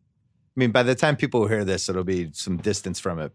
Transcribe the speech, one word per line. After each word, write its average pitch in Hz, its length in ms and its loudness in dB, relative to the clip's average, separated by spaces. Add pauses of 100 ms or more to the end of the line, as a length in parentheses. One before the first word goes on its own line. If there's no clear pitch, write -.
(540)
I 131 60 0
mean, 123 100 4
by 123 120 6
the 127 120 4
time 151 220 2
people 117 300 2
hear 107 180 0
this, 92 240 -2
it'll 92 160 -2
be 90 280 -2
some 90 260 -4
distance 95 420 -4
from 87 180 -4
it. 76 160 -8